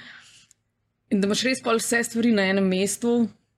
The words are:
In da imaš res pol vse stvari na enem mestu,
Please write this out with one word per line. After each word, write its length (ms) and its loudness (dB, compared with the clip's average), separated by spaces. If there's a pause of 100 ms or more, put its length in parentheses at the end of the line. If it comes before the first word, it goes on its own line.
(1120)
In 100 2
da 60 0
imaš 160 -2
res 180 -2
pol 160 0
vse 260 0
stvari 300 0
na 100 2
enem 240 2
mestu, 600 0 (280)